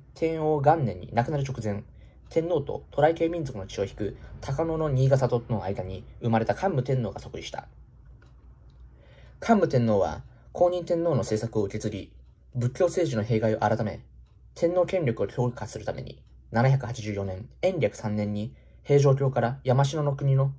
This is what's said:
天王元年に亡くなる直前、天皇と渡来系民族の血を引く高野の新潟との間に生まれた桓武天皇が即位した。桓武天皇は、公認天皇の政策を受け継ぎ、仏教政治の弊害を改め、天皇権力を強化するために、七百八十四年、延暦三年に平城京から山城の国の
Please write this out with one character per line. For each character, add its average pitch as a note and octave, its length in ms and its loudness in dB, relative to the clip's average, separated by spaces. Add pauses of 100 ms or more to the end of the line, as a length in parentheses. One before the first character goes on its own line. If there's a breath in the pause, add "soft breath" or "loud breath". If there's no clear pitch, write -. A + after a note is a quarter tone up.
(120)
天 D#3+ 320 -2
王 D3+ 160 2
元 D3+ 240 4
年 F#2 160 -2
に - 140 -12
亡 B2 100 4
く E3 60 -4
な D3 80 0
る C#3 60 -2
直 A2+ 200 -6
前、 G#2 180 -2 (460 soft breath)
天 E3 180 0
皇 E3+ 140 0
と - 300 -8
渡 - 100 -2
来 D#3+ 140 6
系 E3 160 0
民 E3+ 160 -4
族 A2+ 120 -10
の F#2+ 80 -8
血 - 120 -10
を G2 80 -2
引 - 80 -14
く - 240 -6 (240 loud breath)
高 C#3+ 240 -2
野 D#3+ 100 -2
の D#3 140 0
新 C3 180 4
潟 C3 220 4
と A#2 180 0
の G2+ 160 -2
間 G2 180 -4
に F#2 220 -10 (160)
生 A#2 80 -4
ま A2+ 120 4
れ A2+ 40 2
た A#2 100 2
桓 F#3 220 -2
武 B2 60 2
天 B2+ 200 0
皇 G#2 80 -4
が - 100 -12
即 - 200 -12
位 - 20 -12
し - 80 -14
た。 - 180 -12 (1700 soft breath)
桓 A3+ 180 4
武 F3 80 4
天 B2 200 2
皇 G#2+ 120 4
は、 D#2+ 260 0 (280 soft breath)
公 F3 160 4
認 F3 160 -2
天 E3+ 180 0
皇 E3+ 100 2
の C3 80 2
政 G#2+ 200 -2
策 A2+ 180 -4
を G#2 40 2
受 G2 100 -4
け A2 60 -6
継 G#2+ 100 -6
ぎ、 F#2+ 240 -8 (420)
仏 B2 260 -2
教 F#3 40 6
政 E3+ 260 0
治 A#2 60 -4
の G#2+ 60 0
弊 A2 180 0
害 A2 140 2
を - 60 -4
改 A2 220 2
め、 G2 220 -6 (540)
天 E3+ 140 2
皇 F3+ 140 4
権 F3 180 -2
力 A2 200 0
を - 20 2
強 B2 240 -2
化 G#2 160 -8
す - 120 -12
る - 60 -12
た - 80 -4
め - 80 -10
に、 - 220 -16 (280)
七 B2+ 200 4
百 C3+ 160 2
八 A2 160 -8
十 G#2+ 100 -6
四 G2+ 140 -4
年、 F#2+ 200 -8 (140)
延 F3+ 180 2
暦 G#2+ 160 0
三 G#2 220 -4
年 G#2 160 -2
に G#2+ 220 -6 (300 soft breath)
平 C#3+ 140 4
城 C#3 160 6
京 C3+ 160 2
か B2+ 120 0
ら A#2+ 220 -2
山 C3 200 4
城 D3+ 180 -2
の C#3+ 120 0
国 C#3 200 2
の C3+ 240 2